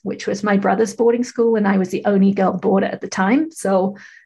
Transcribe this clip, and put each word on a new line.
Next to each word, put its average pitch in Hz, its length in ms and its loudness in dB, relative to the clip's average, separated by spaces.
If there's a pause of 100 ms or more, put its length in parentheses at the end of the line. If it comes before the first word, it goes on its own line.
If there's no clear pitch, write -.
which - 240 -8
was 202 160 -4
my 202 140 2
brother's 202 360 0
boarding 240 300 2
school. 233 320 0
And 208 140 0
I 196 80 2
was 185 120 0
the - 140 -6
only 196 300 4
girl 190 240 0
boarder 196 300 0
at 190 120 -8
the - 80 -12
time. 254 440 0
So, 196 440 -2 (300)